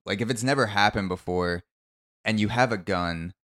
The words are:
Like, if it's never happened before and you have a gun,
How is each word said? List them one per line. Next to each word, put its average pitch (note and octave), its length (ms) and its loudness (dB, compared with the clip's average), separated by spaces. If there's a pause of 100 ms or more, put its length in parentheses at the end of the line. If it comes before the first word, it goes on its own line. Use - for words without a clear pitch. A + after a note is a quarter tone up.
Like, G2+ 160 -2
if A2+ 80 0
it's A#2 140 -4
never C3 240 2
happened G2+ 420 2
before F2+ 540 -4 (600)
and A2 160 0
you G#2 100 2
have A#2+ 220 2
a A2+ 60 0
gun, F2 560 -4 (200)